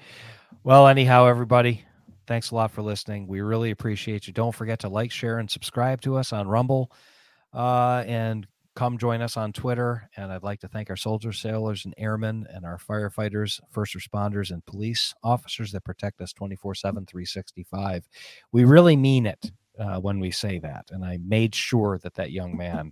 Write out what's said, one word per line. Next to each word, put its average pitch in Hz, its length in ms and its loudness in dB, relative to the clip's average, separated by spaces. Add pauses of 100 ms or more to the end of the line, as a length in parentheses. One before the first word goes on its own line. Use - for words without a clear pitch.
(640)
Well, 139 240 12
anyhow, 127 380 8
everybody, 120 580 4 (440)
thanks 117 240 -4
a 117 40 -6
lot 113 160 0
for 107 120 -10
listening. 104 440 -8
We 98 140 -6
really 113 300 -2
appreciate 107 560 -6
you. 92 60 -16
Don't 117 200 -2
forget 113 280 -6
to 101 80 -8
like, 110 220 -4
share, 117 280 -4
and 107 100 -8
subscribe 127 520 -4
to 135 160 -2
us 131 160 -4
on 104 140 -4
Rumble, 127 440 0 (600)
uh, 123 520 0
and 113 420 -4 (280)
come 123 240 -2
join 117 220 -2
us 117 160 -6
on 110 160 -4
Twitter. 120 640 -4
And 98 160 -10
I'd 92 120 -10
like 101 180 -6
to - 60 -16
thank 107 240 -10
our 92 40 -6
soldiers, 110 440 -6
sailors, 110 460 -4
and 95 120 -14
airmen, 110 540 -4
and 90 140 -16
our 85 120 -10
firefighters, 104 800 -4 (100)
first 104 260 -6
responders, 101 560 -4
and 85 160 -10
police 110 460 -6 (100)
officers 117 480 -2
that 95 120 -8
protect - 380 -10
us 90 100 -14
twenty-four 98 440 -10
seven, 98 320 -6
three 90 180 -12
sixty-five. 92 840 -8 (440)
We 120 140 6
really 160 300 10
mean 131 300 4
it, - 260 -6 (280)
uh, 95 200 -4
when 98 200 -2
we 92 120 -4
say 95 280 -4
that. 76 320 -14
And 92 120 -10
I 90 140 -6
made 107 380 0
sure 104 440 0
that - 160 -12
that 76 160 -6
young 90 240 -8
man 85 360 -8